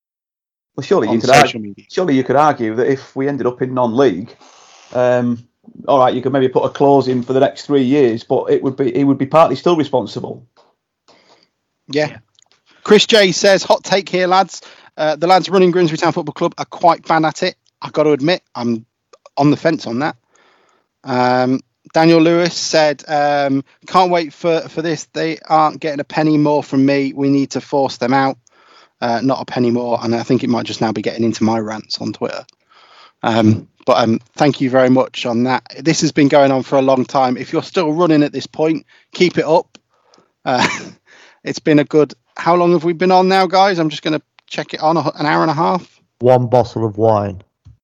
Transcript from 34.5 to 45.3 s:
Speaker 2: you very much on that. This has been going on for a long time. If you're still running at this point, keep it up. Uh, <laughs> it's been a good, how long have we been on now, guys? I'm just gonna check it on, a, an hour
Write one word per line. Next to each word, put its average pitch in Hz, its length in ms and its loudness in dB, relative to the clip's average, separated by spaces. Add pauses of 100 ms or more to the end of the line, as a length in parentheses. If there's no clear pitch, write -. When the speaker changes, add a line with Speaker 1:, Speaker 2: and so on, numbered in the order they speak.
Speaker 2:
you 139 100 -2
very 127 200 4
much 127 360 0
on 120 180 -2
that. 127 200 -2 (160)
This 156 220 -2
has 156 100 0
been 147 160 2
going 139 240 4
on 131 120 -2
for 139 140 -2
a 135 40 4
long 131 240 2
time. 127 320 -2
If 127 160 -10
you're 156 100 -2
still 156 300 -4
running 156 300 2
at 143 100 -4
this 135 120 -8
point, 160 400 -4 (280)
keep 180 240 0
it 151 80 -2
up. 160 320 -2 (640)
Uh, 123 240 -2 (440)
<laughs> - 340 -20
it's 139 140 -8
been 151 200 2
a 143 60 0
good, 147 280 0 (220)
how 170 200 0
long 175 180 2
have 156 100 0
we 170 80 0
been 180 200 -2
on 185 180 4
now, 190 180 2
guys? 190 320 2
I'm 156 100 0
just 151 140 -10
gonna 156 180 -4 (260)
check - 260 -10
it 156 80 -12
on, 160 160 0
a, 151 180 -2
an 151 100 -6
hour 160 180 0